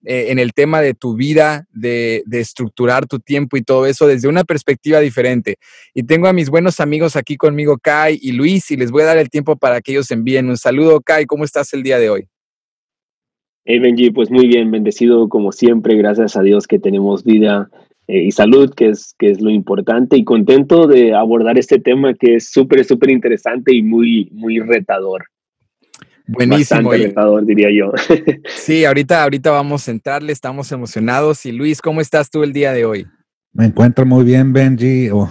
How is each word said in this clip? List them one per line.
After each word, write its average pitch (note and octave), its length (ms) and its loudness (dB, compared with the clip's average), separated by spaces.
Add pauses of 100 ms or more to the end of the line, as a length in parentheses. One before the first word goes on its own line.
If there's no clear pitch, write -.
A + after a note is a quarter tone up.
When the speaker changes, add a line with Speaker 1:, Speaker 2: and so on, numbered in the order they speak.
Speaker 1:
eh, B2+ 260 -4
en B2+ 80 -2
el A#2+ 140 -2
tema D#3 260 0
de C#3 140 0
tu A#2+ 240 -8
vida, D3+ 560 0
de, A#2 520 -6
de A#2 140 -6
estructurar B2 680 -4
tu C3+ 140 -10
tiempo C#3+ 380 -6
y A#2+ 60 -4
todo C3 220 0
eso C#3 220 0
desde C3+ 220 2
una E3+ 160 0
perspectiva D3+ 560 -2
diferente. B2 560 -2 (360)
Y B2+ 100 -6
tengo E3 260 2
a - 20 2
mis E3+ 180 0
buenos E3+ 300 0
amigos D#3 380 -2
aquí C#3+ 180 -8
conmigo, D3 420 0
Kai D3+ 440 0
y C3 100 -8
Luis, D#3 400 -2
y C#3+ 60 -4
les B2 140 -4
voy C#3+ 100 2
a D#3 60 2
dar E3 100 2
el D3+ 120 0
tiempo C#3+ 280 -4
para B2 240 -2
que C3+ 100 -12
ellos C3+ 200 -4
envíen B2+ 380 -2
un B2 60 -2
saludo. D3 460 2
Kai, D#3 240 0
¿cómo D3 180 -6
estás C#3+ 300 -6
el C3+ 100 -8
día C3 160 0
de A2+ 100 2
hoy? F#2+ 200 -4 (1400)
Speaker 2:
Hey, A#2 140 0
Benji, B2 320 2
pues A2+ 200 -2
muy B2+ 160 4
bien, A#2 240 2
bendecido A2 560 2
como G2+ 240 -2
siempre, A2+ 460 2
gracias G#2 400 0
a F#2+ 60 0
Dios G2+ 220 2
que G2+ 140 0
tenemos G2 460 -2
vida, G#2 440 2 (380)
eh, F#2+ 160 0
y G2 80 0
salud, C#3 420 4
que A2+ 140 2
es, - 320 -4
que G#2 100 2
es G2 120 -2
lo G#2+ 80 0
importante, A2+ 640 -2
y A#2+ 80 4
contento C#3 640 4
de A#2+ 260 4
abordar A2+ 440 2
este C3+ 200 2
tema B2+ 360 0
que A#2 220 2
es A#2 140 -4
súper, C3 360 2
súper C3 260 2
interesante B2 640 0
y A2+ 80 0
muy, A2+ 480 0
muy A2+ 300 -6
retador. G2 640 -4 (1080)
Speaker 1:
Buenísimo, B2 580 2
Speaker 2:
Bastante A2 140 2
Speaker 1:
y G#2 40 0
Speaker 2:
retador, G#2 360 2
diría G#2 280 2
yo. G2+ 200 0 (300)
<laughs> - 220 -4 (120)
Speaker 1:
Sí, D#3 300 0
ahorita, C#3+ 380 0
ahorita C#3 260 -2
vamos C#3+ 380 -2
a B2+ 40 -8
entrarle, C#3+ 400 -8
estamos C3+ 400 -10
emocionados. B2+ 760 -4
Y B2 40 -10
Luis, C#3+ 300 -4
¿cómo D#3+ 200 -4
estás D3+ 280 -2
tú D3+ 140 -2
el C#3+ 100 -4
día C#3 180 -2
de A#2+ 140 -2
hoy? G2+ 220 -6 (440)
Speaker 3:
Me A2+ 140 0
encuentro A#2+ 400 2
muy B2+ 200 4
bien, C3 280 2
Benji. B2+ 560 0
Oh, G2+ 220 0